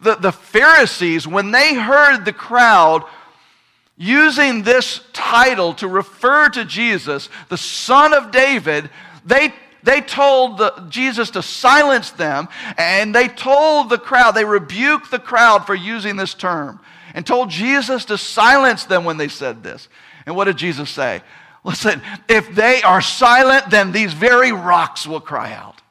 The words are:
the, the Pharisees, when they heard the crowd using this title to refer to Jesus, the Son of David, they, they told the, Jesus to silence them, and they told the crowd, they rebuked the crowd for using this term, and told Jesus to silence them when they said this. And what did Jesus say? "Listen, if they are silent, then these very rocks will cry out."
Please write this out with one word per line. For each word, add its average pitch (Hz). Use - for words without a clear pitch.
the, 214
the 180
Pharisees, 214
when 196
they 285
heard 262
the 208
crowd 185
using 262
this 247
title 233
to 196
refer 247
to 226
Jesus, 165
the 175
Son 294
of 247
David, 175
they, 269
they 277
told 262
the, 190
Jesus 233
to 180
silence 269
them, 151
and 196
they 247
told 285
the 233
crowd, 247
they 214
rebuked 208
the 247
crowd 226
for 196
using 202
this 190
term, 160
and -
told 247
Jesus 240
to 202
silence 247
them 180
when 165
they 147
said 123
this. -
And 165
what 196
did 185
Jesus 147
say? 123
"Listen, 180
if 214
they 233
are 190
silent, 262
then 196
these 202
very 247
rocks 175
will 151
cry 113
out." 101